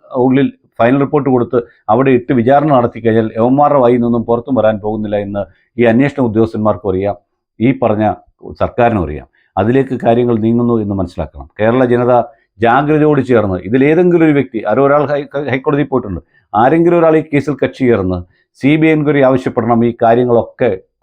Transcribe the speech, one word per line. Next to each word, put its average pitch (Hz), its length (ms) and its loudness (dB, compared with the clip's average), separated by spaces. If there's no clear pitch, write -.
ഉള്ളിൽ 131 240 2
ഫൈനൽ 120 260 2
റിപ്പോർട്ട് 139 300 -2
കൊടുത്ത് 120 240 0
അവിടെ 135 260 2
ഇട്ട് 123 220 -4
വിചാരണ 139 380 2
നടത്തി 120 260 -2
കഴിഞ്ഞാൽ 110 240 0
യവന്മാരുടെ 139 460 2
വായിൽ 123 140 4
നിന്നൊന്നും 117 300 -2
പുറത്തും 117 300 -2
വരാൻ 107 260 0
പോകുന്നില്ല 107 320 -6
എന്ന് 101 160 -6
ഈ 120 120 2
അന്വേഷണ 139 360 0
ഉദ്യോഗസ്ഥന്മാർക്കും 107 640 -2
അറിയാം, 98 240 -4
ഈ 117 40 2
പറഞ്ഞ 110 220 0
സർക്കാരിനും 107 460 0
അറിയാം. 73 200 -12
അതിലേക്ക് 131 340 0
കാര്യങ്ങൾ 120 380 0
നീങ്ങുന്നു 117 400 0
എന്ന് 101 160 -6
മനസ്സിലാക്കണം. 80 480 -10
കേരള 117 320 2
ജനത 123 200 2
ജാഗ്രതയോട് 147 640 2
ചേർന്ന് 107 280 0
ഇതിലേതെങ്കിലും 160 580 2
ഒരു 156 120 4
വ്യക്തി, 127 200 -4
ആരോ 120 160 0
ഒരാൾ 147 160 2
ഹൈ-, 147 160 -4
ഹൈക്കോടതിയിൽ 143 400 -2
പോയിട്ടുണ്ട്, 107 280 -4
ആരെങ്കിലും 165 400 4
ഒരാൾ 160 200 4
ഈ - 20 0
കേസിൽ 143 300 -2
കക്ഷി 135 280 -4
ചേർന്ന് 92 280 0
സി 135 100 2
ബി 160 80 2
ഐ 160 80 4
എൻക്വയറി 147 320 0
ആവശ്യപ്പെടണം. 120 600 0
ഈ - 20 -2
കാര്യങ്ങളൊക്കെ 117 680 0